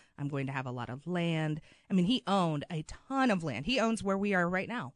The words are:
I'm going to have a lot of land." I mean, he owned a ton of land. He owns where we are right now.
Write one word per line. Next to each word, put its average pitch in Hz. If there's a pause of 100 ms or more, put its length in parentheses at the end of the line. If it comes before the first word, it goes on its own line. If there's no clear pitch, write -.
(160)
I'm 143
going 139
to 135
have 131
a 127
lot 120
of 135
land." 160 (300)
I -
mean, 185
he 247
owned 170
a 156 (240)
ton 262
of 185
land. 135
He 175
owns 226
where 196
we 202
are 175
right 185
now. 196